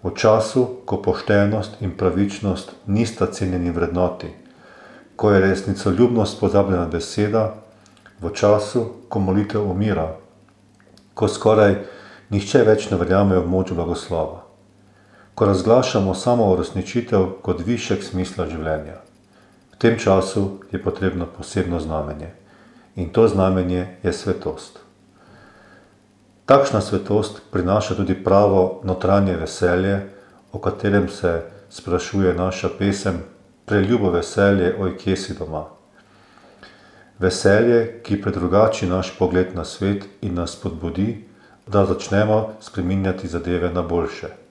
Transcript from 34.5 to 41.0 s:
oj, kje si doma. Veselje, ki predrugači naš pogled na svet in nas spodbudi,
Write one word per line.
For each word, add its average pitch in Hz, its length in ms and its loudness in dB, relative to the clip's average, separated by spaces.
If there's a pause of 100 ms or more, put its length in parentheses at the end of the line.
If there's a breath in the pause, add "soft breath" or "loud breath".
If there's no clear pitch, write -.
oj, 92 180 -4
kje 95 180 0
si - 180 -10
doma. 78 300 -8 (1600 loud breath)
Veselje, 113 840 2
ki 101 180 -2
predrugači 95 680 2
naš 92 280 -2
pogled 90 380 0
na 85 100 -6
svet 98 380 -4 (180)
in 95 120 -6
nas 87 240 -6
spodbudi, 90 680 -6 (400 loud breath)